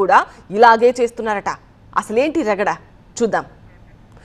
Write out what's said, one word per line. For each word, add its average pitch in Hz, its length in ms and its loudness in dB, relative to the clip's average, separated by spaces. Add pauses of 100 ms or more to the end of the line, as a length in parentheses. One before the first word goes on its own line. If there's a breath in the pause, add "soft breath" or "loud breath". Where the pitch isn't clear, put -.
కూడా 208 180 2 (380 soft breath)
ఇలాగే 233 420 6
చేస్తున్నారట. 220 520 -6 (500)
అసలేంటి 277 480 -2
రగడ? 196 220 -2 (480)
చూద్దాం. 185 260 -2 (800 soft breath)